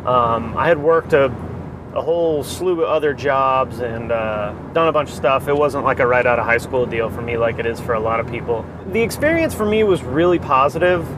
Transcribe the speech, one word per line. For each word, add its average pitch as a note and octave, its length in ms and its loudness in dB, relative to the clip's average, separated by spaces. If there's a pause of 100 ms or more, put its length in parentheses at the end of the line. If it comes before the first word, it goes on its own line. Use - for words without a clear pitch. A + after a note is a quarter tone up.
Um, A#2 520 0
I C3 100 0
had D#3 160 2
worked E3 300 2
a, C#3 200 4 (640)
a A#2+ 80 -2
whole D#3+ 400 0
slew F3 400 -2
of - 60 0
other D3 260 2
jobs C3 640 2
and, A#2 320 -6
uh, G#2+ 420 -2 (200)
done E3 160 2
a D3+ 40 0
bunch D3 180 -2
of - 40 -12
stuff. C3+ 320 0
It C#3+ 100 0
wasn't C#3 280 0
like C3 160 2
a B2+ 60 6
right B2 200 4
out A#2+ 140 4
of A2 40 0
high A#2 140 2
school B2 280 -2
deal A2+ 220 -2
for A#2 140 -8
me A#2 140 -4
like A#2 240 -2
it A2+ 60 -4
is A2+ 140 -4
for A#2+ 140 -2
a A2 60 0
lot A2+ 180 0
of A2+ 100 -4
people. A#2 360 -4 (240)
The G3 120 0
experience D#4 540 0
for G#3+ 100 -4
me G#3+ 200 2
was F#3 180 2
really D#3+ 380 2
positive. D3 760 2